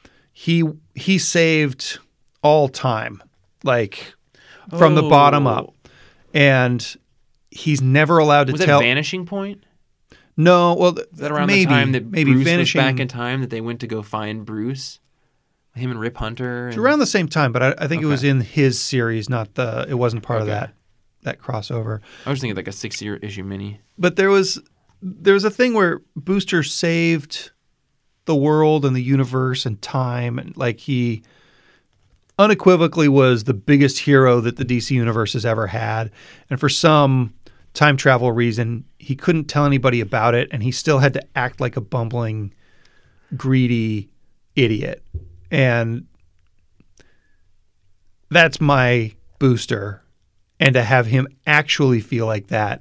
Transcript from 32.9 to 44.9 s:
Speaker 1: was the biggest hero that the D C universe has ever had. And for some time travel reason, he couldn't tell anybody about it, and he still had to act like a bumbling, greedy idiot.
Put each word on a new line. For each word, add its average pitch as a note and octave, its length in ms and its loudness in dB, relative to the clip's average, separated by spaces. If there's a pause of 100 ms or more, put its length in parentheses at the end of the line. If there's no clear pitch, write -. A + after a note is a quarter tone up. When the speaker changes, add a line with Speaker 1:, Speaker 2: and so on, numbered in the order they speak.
Speaker 1:
was C3 380 4
the B2 100 -2
biggest C#3 460 2
hero C3 400 4
that A#2 160 -4
the C3+ 80 -6
D B2 160 -2
C C3 160 -2
universe A2+ 380 -2
has A2+ 120 -4
ever A2 220 -2
had. A2 420 -6 (400)
And C3 80 -6
for D3 100 0
some C3+ 640 2 (420)
time D3 220 2
travel B2+ 360 2
reason, A#2 520 -2 (140)
he - 180 -8
couldn't D#3+ 280 0
tell D3 220 -2
anybody C3 340 0
about A2+ 340 0
it, A#2+ 160 0
and G#2+ 120 -6
he B2 100 -2
still D3 260 0
had C3+ 160 4
to C#3 80 -8 (140)
act B2 240 -6
like B2 160 -4
a C3 40 -6
bumbling, A2 720 -6 (840)
greedy A#2+ 720 -2 (480)
idiot. A2+ 460 -2 (480)